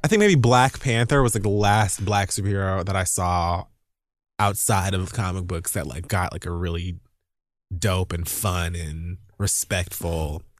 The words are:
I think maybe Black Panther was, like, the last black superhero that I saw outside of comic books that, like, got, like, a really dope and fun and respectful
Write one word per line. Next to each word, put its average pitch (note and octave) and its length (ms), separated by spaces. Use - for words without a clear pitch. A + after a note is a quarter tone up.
I D3+ 60
think A3 100
maybe G3+ 160
Black B2+ 460
Panther A#2+ 420
was, A#2+ 140
like, G2 80
the G#2 60
last G#2 540
black G2+ 260
superhero G2 540
that F#2+ 120
I F#2+ 80
saw F2 640
outside G2 520
of F#2 200
comic F#2 340
books F#2 260
that, D2+ 140
like, C2+ 220
got, F2+ 240
like, - 140
a F2 40
really E2+ 460
dope F#2 340
and E2 160
fun F2 460
and E2+ 440
respectful E2+ 1040